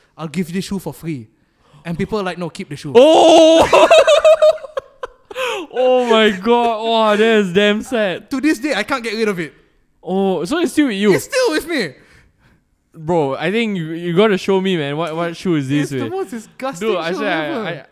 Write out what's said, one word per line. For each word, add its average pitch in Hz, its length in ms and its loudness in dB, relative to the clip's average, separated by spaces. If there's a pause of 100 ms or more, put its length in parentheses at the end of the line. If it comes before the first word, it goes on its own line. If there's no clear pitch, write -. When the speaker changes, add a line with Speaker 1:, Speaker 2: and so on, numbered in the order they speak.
(180)
Speaker 1:
I'll 160 100 -10
give 165 220 -6
you 170 80 -10
this 185 80 -6
shoe 196 140 -8
for 156 120 -10
free." 143 380 -12 (560)
And 170 120 -8
people 196 220 -4
are 196 60 -4
like, 175 140 -8
"No, 170 100 -8
keep - 180 -12
the 147 80 -12
shoe." 143 220 -10
Speaker 2:
Oh! 320 640 6
<laughs> - 360 6 (1700)
Oh 254 380 2
my 220 220 4
god. 226 520 0
Wow, 220 320 2
that 202 60 2 (240)
is 175 80 -6
damn 208 280 2
sad. 208 500 -4
Speaker 1:
To 262 100 -4
this 294 180 0
day, 269 140 -4
I 202 100 -4
can't 254 200 -6
get 220 100 -6
rid 220 160 -2
of 180 100 -4
it. 151 140 -10 (480)
Speaker 2:
Oh, 185 440 -2
so 254 140 -4
it's 294 120 -2
still 294 160 2
with 202 100 -4
you? 202 160 2
Speaker 1:
It's - 120 0
still 508 260 0
with 311 160 -4
me. 240 260 -6 (1000)
Speaker 2:
Bro, 156 420 -2
I 165 160 -4
think 214 260 -2
you, 160 160 -8
you 170 220 -6
gotta 202 220 4
show 190 220 -2
me, 190 180 0
man. 143 200 -4
What, 160 180 -6
what 170 220 -6
shoe 175 180 -2
is 139 140 -2
this 147 140 0
Speaker 1:
It's 139 80 -8
the 131 140 -4
Speaker 2:
with? 110 60 -8
Speaker 1:
most 381 200 -6
disgusting 220 580 -8
Speaker 2:
Dude, 190 80 0
I 165 140 -4
Speaker 1:
shoe 190 60 -6
Speaker 2:
swear, 180 260 -4
Speaker 1:
ever. 220 240 -6
Speaker 2:
I, 165 40 -6
I, - 200 -14